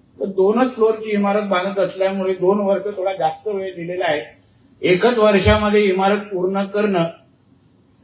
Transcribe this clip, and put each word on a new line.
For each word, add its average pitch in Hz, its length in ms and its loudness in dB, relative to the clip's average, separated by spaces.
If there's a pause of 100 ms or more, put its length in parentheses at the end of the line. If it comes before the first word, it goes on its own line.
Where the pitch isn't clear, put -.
(200)
तर 208 60 -6
दोनच 208 480 2
फ्लोअरची 220 360 0
इमारत 202 320 0
बांधत 196 360 -2
असल्यामुळे 190 540 -2
दोन 185 280 0
वर्ष 196 360 -2
थोडा 190 160 -2
जास्त 165 360 -4
वेळ 190 260 -6
दिलेला 175 340 -6
आहे. 151 120 -2 (600)
एकच 196 360 2
वर्षामध्ये 208 680 4
इमारत 190 340 2
पूर्ण 196 440 -4
करणं, 196 420 0 (1000)